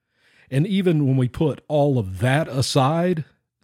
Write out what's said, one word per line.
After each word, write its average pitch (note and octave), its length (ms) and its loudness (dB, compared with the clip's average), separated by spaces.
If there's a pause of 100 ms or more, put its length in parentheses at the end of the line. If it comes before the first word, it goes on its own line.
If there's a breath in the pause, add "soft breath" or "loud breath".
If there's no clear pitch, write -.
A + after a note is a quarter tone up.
(500 soft breath)
And C#3+ 160 0
even F3+ 400 0
when C3 100 2
we B2+ 120 2
put - 380 -4
all C#3+ 320 2
of F#2+ 220 -6
that C3+ 280 0
aside, D3+ 760 0 (400)